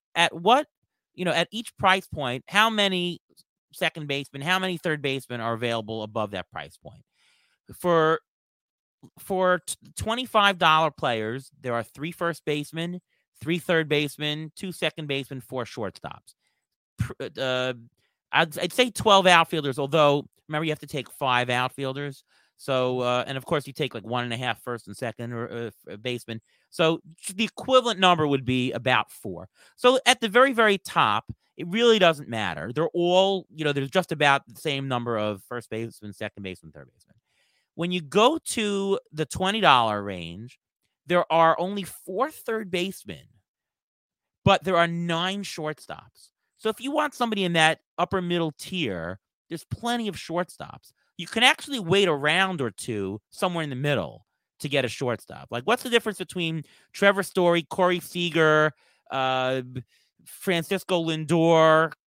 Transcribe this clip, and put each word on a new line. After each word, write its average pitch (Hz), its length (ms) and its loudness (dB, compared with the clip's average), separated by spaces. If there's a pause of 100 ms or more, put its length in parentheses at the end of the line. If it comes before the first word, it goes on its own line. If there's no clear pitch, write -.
(140)
at 170 200 2
what, 220 320 2 (480)
you 185 100 -8
know, 170 80 0
at 165 180 0
each 226 260 -12
price 190 300 2
point, 131 420 -6
how 214 220 2
many 190 500 -2 (540)
second 160 320 -4
basemen, 139 360 -6
how 180 160 0
many 185 200 -4
third 151 240 -4
basemen 135 380 -6
are 113 120 -4
available 113 500 -4
above 107 280 -6
that 92 200 -10
price 76 260 -14
point. - 260 -20 (760)
For, 165 420 2 (1000)
for 185 480 0
t-, - 100 -10 (200)
twenty-five 214 640 2
dollar 160 320 4
players, 120 600 -4 (100)
there 123 140 -4
are 117 80 -2
three 156 300 -10
first 170 340 -6
basemen, 165 540 -6 (400)
three 170 180 -2
third 160 300 0
basemen, 151 680 -4
two 185 160 -10
second 160 340 -6
basemen, 139 340 -6
four 127 240 -8
shortstops. - 720 -12 (640)
Pr-, 120 260 -6 (140)
uh, 127 360 -2 (600)
I'd, 156 240 2
I'd 175 140 -4
say 254 180 2
twelve 196 360 6
outfielders, 160 520 4
although, 147 480 4 (220)
remember, 156 160 -4
you 156 60 -2
have 151 100 -6
to 147 60 -16
take 139 240 -8
five 123 400 0
outfielders. 135 720 -4 (320)
So, 127 440 -2
uh, 123 260 0
and 135 100 -8
of 131 80 -8
course, 147 220 -4
you 139 60 -14
take, 135 200 -6
like, 101 140 -12
one 120 160 -2
and 120 100 -6
a 117 40 -6
half 123 260 -6
first 120 240 -10
and 101 100 -16
second 120 360 -8
or, 117 180 -8
uh, 113 60 -10 (100)
f-, 104 80 -14 (160)
uh, 98 60 -12
baseman. 117 440 -10 (300)
So 165 300 2 (340)
the 208 100 -2
equivalent 233 540 2
number 180 280 6
would 139 180 0
be 127 260 0
about 120 400 0
four. 92 380 -14 (260)
So 254 320 4
at 247 140 4
the 226 80 -2
very, 254 240 6
very 214 260 4
top, 117 460 0 (320)
it 185 100 -10
really 226 320 4
doesn't 165 300 2
matter. 95 440 -6
They're 156 220 -2
all, 180 580 2
you 151 120 -8
know, 147 80 0
there's 135 180 -2
just 180 220 -2
about 143 340 2
the 107 140 -20
same 139 260 -4
number 120 320 -2
of 104 300 -4
first 123 220 -10
baseman, 110 420 -10
second 104 320 -12
baseman, 87 260 -12
third 71 240 -20
baseman. - 220 -20 (580)
When 175 160 -4
you 180 100 -2
go 208 380 4
to 196 600 -2 (140)
the 151 140 -4
twenty 196 340 -2
dollar 117 420 6
range, 95 560 -10 (480)
there 175 260 0
are 165 260 6
only 202 240 -4
four 196 480 -6
third 220 400 -6
basemen, 175 560 -6 (1160)
but 196 180 4
there 180 140 0
are 170 100 6
nine 170 560 -4
shortstops. - 880 -12 (280)
So 214 100 -4
if 220 120 -6
you 269 120 -6
want 302 220 -2
somebody 220 300 -2
in 170 100 0
that 160 260 4 (180)
upper 180 240 -2
middle 175 300 -2
tier, 98 680 -6 (300)
there's 165 160 -12
plenty 233 420 -6
of 175 100 -6
shortstops. - 760 -10 (260)
You 165 80 -12
can 226 160 -2
actually 277 380 2
wait 185 280 2
a 156 60 2
round 160 460 0
or 120 100 -2
two 104 500 -6 (100)
somewhere 175 340 -4
in 147 60 -8
the 127 60 -6
middle 117 500 -4 (340)
to 151 80 -8
get 135 160 0
a 120 40 -4
shortstop. - 640 -8
Like, 123 140 -8
what's 220 180 0
the 247 80 -10
difference 220 280 0
between 165 460 -6 (280)
Trevor 196 300 2
Story, 175 400 2
Corey 180 380 0
Seager, 156 720 2 (380)
uh, 131 520 -2 (640)
Francisco 180 800 -2
Lindor, 160 880 4 (240)